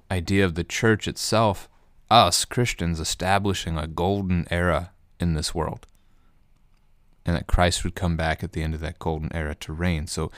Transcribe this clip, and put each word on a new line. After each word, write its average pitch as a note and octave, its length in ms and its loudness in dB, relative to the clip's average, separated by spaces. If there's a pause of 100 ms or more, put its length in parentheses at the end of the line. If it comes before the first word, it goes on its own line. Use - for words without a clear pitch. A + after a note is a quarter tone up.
idea F#2+ 360 2
of F2 100 0
the E2+ 80 -4
church - 460 2
itself, - 600 0 (420)
us G#2+ 340 6
Christians E2+ 560 -2
establishing F#2 760 0
a D#2 100 -4
golden F2+ 640 0
era F2 420 0 (260)
in F2 140 0
this D2+ 220 -2
world, - 320 -6 (1400)
and E2+ 100 0
that - 120 -4
Christ F2+ 360 2
would F2 120 -4
come E2+ 220 -2
back D#2+ 280 -2
at D#2+ 80 -10
the E2 100 -4
end D#2+ 120 -2
of D#2 60 -8
that D#2+ 180 -8
golden D#2 340 -4
era D#2 220 -4
to - 180 -12
reign. E2 340 -2
So D#2 320 -4